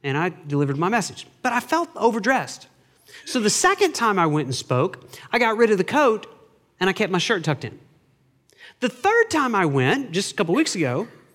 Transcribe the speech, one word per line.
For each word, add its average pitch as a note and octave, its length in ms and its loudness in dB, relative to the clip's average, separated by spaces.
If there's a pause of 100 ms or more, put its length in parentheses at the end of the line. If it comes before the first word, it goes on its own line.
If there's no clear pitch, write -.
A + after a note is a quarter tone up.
And C#3 120 -2
I F3 140 -2 (140)
delivered C#3+ 300 -2
my F3 140 -2
message. - 360 -4 (140)
But A#3+ 140 -2
I A#3+ 60 0
felt E4 360 -2
overdressed. A3+ 680 0 (580)
So - 160 -2
the G#3 80 2
second F#4 460 2
time G#3+ 240 0
I E3+ 80 4
went D3+ 180 0
and C3 100 -6
spoke, C3+ 480 -2 (300)
I A#3+ 60 0
got A3+ 180 2
rid A3+ 140 4
of G#3 80 2
the F3+ 60 2
coat B3 420 2 (520)
and A#3 120 2
I - 20 -2
kept G3 180 -2
my F#3+ 60 0
shirt F3+ 260 0
tucked D3 220 -2
in. G#2+ 140 -14 (1000)
The B3 100 -2
third A4 400 2
time C4+ 240 0
I F#3+ 100 4
went, D#3+ 480 0
just F#3+ 200 -4
a - 20 -18
couple F3+ 200 -2
weeks D4+ 200 0
ago D#3+ 340 -2 (260)